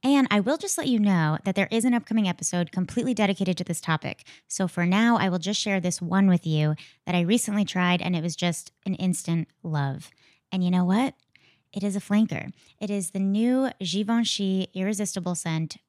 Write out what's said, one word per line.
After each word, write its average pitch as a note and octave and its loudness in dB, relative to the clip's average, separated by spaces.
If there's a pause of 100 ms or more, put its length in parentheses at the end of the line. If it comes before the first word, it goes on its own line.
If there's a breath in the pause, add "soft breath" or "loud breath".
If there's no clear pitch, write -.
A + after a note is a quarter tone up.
And C#4 6
I G#3 4
will B3 0
just F#4+ -4
let D#4 -2
you A#3+ 2
know E3 2
that F#3+ -2
there G3 2
is A3+ 0
an B3+ 4
upcoming A3 0
episode F3 -2
completely A#3 -2
dedicated G3 0
to F3+ -6
this - -6
topic. - -4 (240 loud breath)
So F#3+ -4
for F3 -2
now, A3 4
I F#3+ 2
will F3+ 0
just F#3+ -4
share G3 -2
this F3 -2
one F#3+ 2
with F3 4
you D3+ 2 (280 loud breath)
that F3+ -2
I F3 2
recently G#3 0
tried, F3+ 0
and F3+ -2
it D#3+ -2
was E3 -4
just - -4 (160)
an F#3+ -2
instant E3+ -2 (160)
love. C#3+ -4 (440 soft breath)
And F#3+ -2
you F3+ 2
know F3+ 4
what? G#3 2 (580 soft breath)
It F#3+ -8
is G3+ -4
a G3+ -4
flanker. G#3 0 (260 soft breath)
It G#3 -6
is G3 -4
the G3 -6
new A#3 2 (100)
Givenchy G3 0
Irresistible F#3 -4
Scent D#3+ -4 (100)